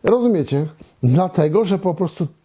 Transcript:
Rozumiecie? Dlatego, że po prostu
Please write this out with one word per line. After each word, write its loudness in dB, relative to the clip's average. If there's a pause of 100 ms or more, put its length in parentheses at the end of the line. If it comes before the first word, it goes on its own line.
Rozumiecie? 0 (360)
Dlatego, 2
że 0
po -2
prostu -4 (180)